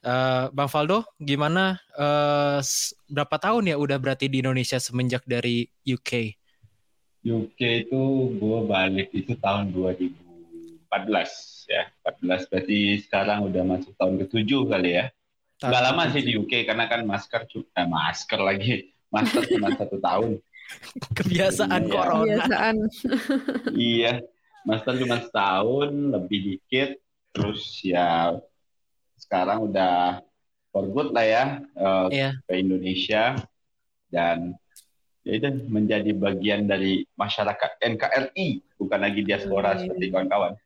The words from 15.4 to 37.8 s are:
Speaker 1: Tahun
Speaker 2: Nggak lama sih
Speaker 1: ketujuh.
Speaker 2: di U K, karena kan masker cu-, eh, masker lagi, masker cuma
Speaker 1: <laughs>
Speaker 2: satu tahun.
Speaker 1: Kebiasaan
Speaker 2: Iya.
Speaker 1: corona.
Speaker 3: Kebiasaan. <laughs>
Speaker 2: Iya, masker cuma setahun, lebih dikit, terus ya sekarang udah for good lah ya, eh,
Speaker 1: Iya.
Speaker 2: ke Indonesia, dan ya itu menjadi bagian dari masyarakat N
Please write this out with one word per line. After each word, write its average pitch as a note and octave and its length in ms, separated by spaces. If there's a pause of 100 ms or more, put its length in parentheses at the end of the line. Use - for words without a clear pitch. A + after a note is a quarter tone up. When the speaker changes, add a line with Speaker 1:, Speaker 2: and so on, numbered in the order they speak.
Speaker 1:
Tahun C3+ 80
Speaker 2:
Nggak B2 160
lama C#3+ 240
sih B2+ 160
Speaker 1:
ketujuh. A#2+ 80
Speaker 2:
di - 80
U G#2 80
K, - 40 (120)
karena A2+ 240
kan A#2 160
masker G#2 400
cu-, - 240
eh, F2+ 160
masker D#2+ 560
lagi, G2 360 (360)
masker C4 400
cuma F4 220
Speaker 1:
<laughs> - 20
Speaker 2:
satu - 240
tahun. F#2+ 400 (720)
Speaker 1:
Kebiasaan F#3 720
Speaker 2:
Iya. E3+ 80
Speaker 1:
corona. F#3+ 320
Speaker 3:
Kebiasaan. A3 520 (560)
<laughs> - 440
Speaker 2:
Iya, A#2 480 (400)
masker A2+ 320
cuma A#2+ 240
setahun, A2+ 720
lebih G2+ 640
dikit, C3+ 400 (400)
terus G#2 480
ya E2+ 480 (880)
sekarang G2+ 500
udah F2+ 540 (500)
for G2 160
good C3+ 240
lah A#2 80
ya, A2+ 220 (180)
eh, F#2+ 480
Speaker 1:
Iya. C3+ 200 (200)
Speaker 2:
ke - 80
Indonesia, F#2+ 800 (720)
dan E2+ 480 (640)
ya - 160
itu C3 80 (240)
menjadi G#2+ 460
bagian G2+ 500
dari F#2+ 480
masyarakat G#2 640
N A#2 160